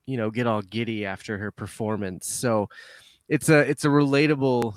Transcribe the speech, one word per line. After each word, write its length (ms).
you 120
know, 120
get 160
all 160
giddy 440
after 320
her 120
performance. 800
So 400
it's 200
a, 120
it's 240
a 40
relatable 880